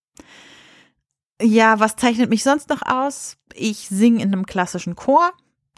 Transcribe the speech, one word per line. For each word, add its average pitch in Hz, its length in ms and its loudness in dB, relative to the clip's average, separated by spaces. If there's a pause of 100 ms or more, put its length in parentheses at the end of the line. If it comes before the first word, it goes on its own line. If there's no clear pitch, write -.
(1400)
Ja, 220 380 4
was 214 160 0
zeichnet 240 340 0
mich 214 140 0
sonst 285 260 0
noch 277 140 -6
aus? 269 540 -4 (180)
Ich - 340 -6
singe 226 320 2
in 196 100 0
einem 190 140 -4
klassischen 180 500 -6
Chor, 330 360 2 (460)